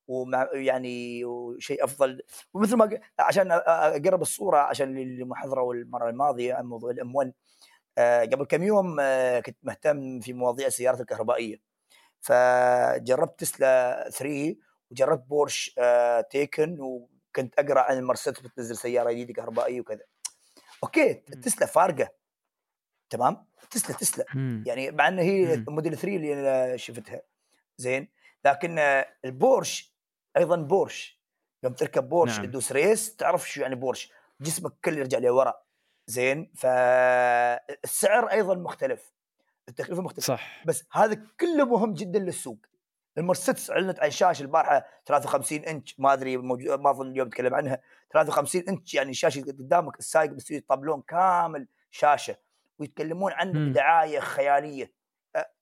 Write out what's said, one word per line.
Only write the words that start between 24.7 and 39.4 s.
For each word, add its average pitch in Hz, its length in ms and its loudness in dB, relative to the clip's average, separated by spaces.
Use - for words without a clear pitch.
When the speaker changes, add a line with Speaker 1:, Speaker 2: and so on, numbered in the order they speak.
Speaker 1:
مع 143 160 2
أن 185 120 0
هي 175 380 2
Speaker 2:
مم. 110 100 -6
Speaker 1:
موديل 151 300 -4
ثري 196 180 -4
اللي 151 180 -4
أنا 131 440 0
شفتها، 117 440 -14
زين؟ 127 300 -4
لكن، 160 340 2
آه، 139 260 4
البورش، 175 680 0
أيضًا 170 180 4
بورش، 156 640 -2
يوم 123 100 -2
تركب 131 360 -4
بورش 143 280 2
Speaker 2:
نعم. 104 80 -6
Speaker 1:
تدوس 123 260 -6
ريس، 196 440 0
تعرف - 340 -2
شو 143 120 -8
يعني 131 140 -4
بورش، 123 360 -6
جسمك 151 300 -6
كله 160 120 0
يرجع 131 200 -2
لورا، 123 360 4
زين؟ 127 480 -2
فالسعر 127 1800 2
أيضًا 190 240 2
مختلف، 143 580 -6